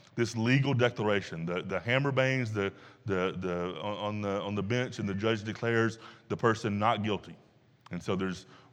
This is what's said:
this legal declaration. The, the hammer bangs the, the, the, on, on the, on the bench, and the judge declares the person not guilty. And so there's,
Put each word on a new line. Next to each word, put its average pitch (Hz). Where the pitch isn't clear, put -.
this 113
legal 131
declaration. 104
The, 87
the 95
hammer 135
bangs 131
the, 98
the, 92
the, 90
on, 104
on 104
the, 101
on 101
the 101
bench, 120
and 107
the 98
judge 107
declares 113
the 104
person 107
not 107
guilty. 95
And 87
so 101
there's, 92